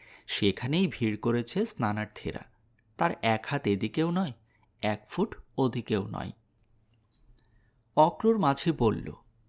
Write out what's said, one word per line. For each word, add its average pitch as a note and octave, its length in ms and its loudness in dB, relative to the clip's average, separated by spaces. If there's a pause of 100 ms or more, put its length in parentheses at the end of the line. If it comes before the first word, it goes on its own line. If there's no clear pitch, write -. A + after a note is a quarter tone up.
(280)
সেখানেই C3+ 600 0
ভিড় A2 300 -2
করেছে A#2+ 480 -2
স্নানার্থীরা। G#2+ 760 -4 (580)
তার E3+ 140 2 (100)
এক A2 280 2
হাত - 180 -2
এদিকেও A2+ 440 0
নয়, F3 220 -2 (480)
এক G#2 280 -2
ফুট - 260 -2 (220)
ওদিকেও A#2 500 0
নয়। G2 240 -8 (1700)
অক্রুর F3 400 4
মাঝি D#3 340 2
বলল, A2 400 0 (380)